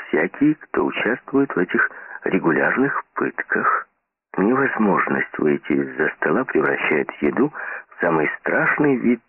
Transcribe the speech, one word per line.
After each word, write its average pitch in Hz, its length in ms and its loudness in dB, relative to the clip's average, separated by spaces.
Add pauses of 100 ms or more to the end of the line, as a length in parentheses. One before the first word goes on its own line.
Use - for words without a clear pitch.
всякий, 92 480 2
кто - 300 -4
участвует 135 720 0
в - 40 0
этих - 320 0 (320)
регулярных - 800 0 (100)
пытках. - 720 -2 (500)
Невозможность 101 1000 0
выйти 73 340 0
из-за 69 440 0
стола 85 280 0
превращает 73 680 0 (120)
еду 76 320 2 (360)
в - 120 -10
самый 80 280 2 (100)
страшный 139 580 0
вид 117 320 2